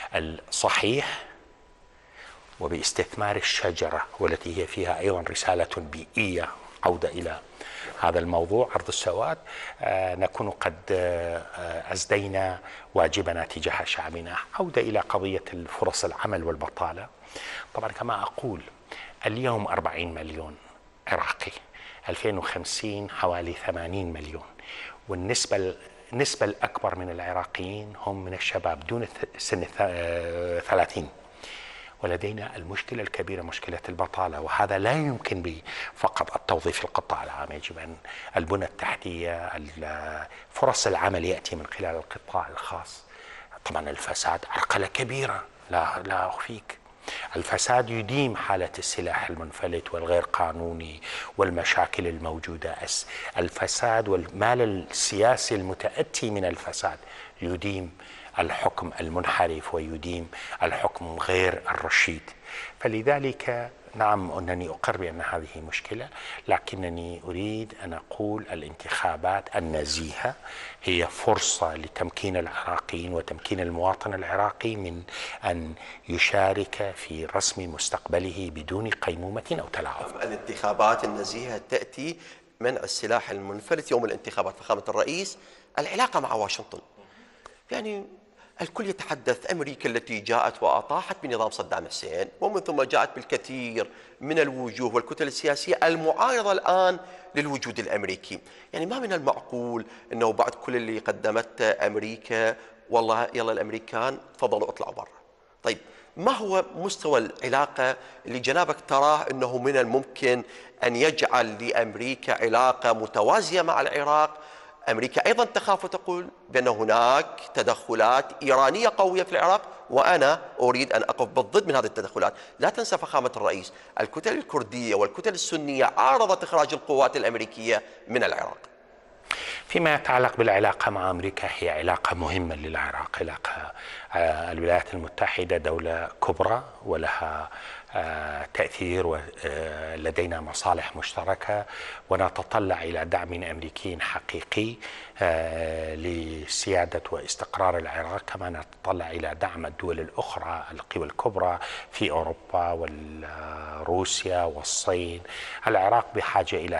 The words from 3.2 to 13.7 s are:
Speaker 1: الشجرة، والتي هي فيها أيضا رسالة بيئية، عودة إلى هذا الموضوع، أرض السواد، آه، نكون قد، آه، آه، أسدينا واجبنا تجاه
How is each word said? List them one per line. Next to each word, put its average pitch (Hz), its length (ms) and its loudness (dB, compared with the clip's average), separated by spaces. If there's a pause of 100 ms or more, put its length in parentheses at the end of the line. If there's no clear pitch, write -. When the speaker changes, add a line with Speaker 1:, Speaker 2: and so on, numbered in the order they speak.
Speaker 1:
الشجرة، 85 720 0 (140)
والتي 85 420 0
هي 80 60 -2
فيها 87 320 -2
أيضا 92 300 0
رسالة 87 480 2
بيئية، 85 720 -4 (340)
عودة 87 260 2
إلى 85 300 -6 (640)
هذا 85 160 4
الموضوع، 87 560 2
أرض - 120 -2
السواد، 113 500 -2 (440)
آه، 92 340 0
نكون 95 340 0
قد، - 320 -2 (100)
آه، 87 460 0
آه، 85 560 -8
أسدينا 95 680 0 (340)
واجبنا 85 520 2
تجاه - 380 -2